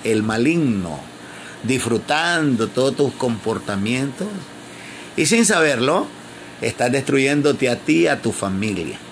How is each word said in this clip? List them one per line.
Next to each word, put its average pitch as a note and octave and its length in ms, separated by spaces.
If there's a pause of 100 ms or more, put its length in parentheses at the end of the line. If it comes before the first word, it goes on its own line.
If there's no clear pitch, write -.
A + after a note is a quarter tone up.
el A2 180
maligno, A2 800 (640)
disfrutando C3 1080
todos C3 260
tus C3+ 200
comportamientos. A#2 1120 (880)
Y - 80
sin A3+ 220
saberlo, D#3 600 (540)
estás B2 320
destruyéndote C3+ 760
a A#2+ 80
ti, E3 300
a C#3+ 140
tu A2+ 120
familia. F#2+ 640 (140)